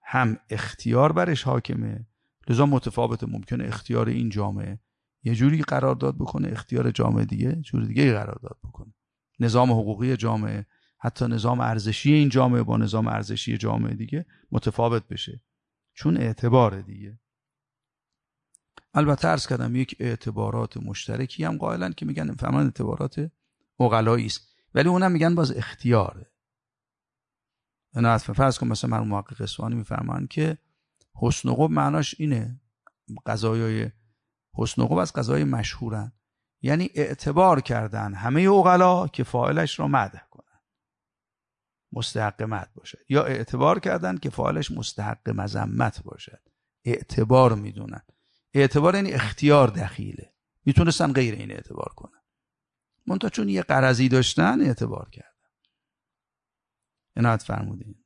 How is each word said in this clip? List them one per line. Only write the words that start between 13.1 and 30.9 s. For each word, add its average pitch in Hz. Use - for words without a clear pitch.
جامعه 110
دیگه 139
متفاوت 117
بشه، -
چون 170
اعتبار 113
دیگه. 101
البته 147
عرض 160
کردم 120
یک 127
اعتبارات 113
مشترکی 113
هم 160
قائلن 170
که 156
می‌گن، 151
فهمن -
اعتبارات -
عقلایی 113
است، -
ولی 147
اونم 185
می‌گن 170
باز 151
اختیاره. -
یعنی 117
اصلاً 113
فرض 135
کن 123
مثلاً 117
من 110
محقق 104
اصفهانی 113
می‌فرمان 90
که 156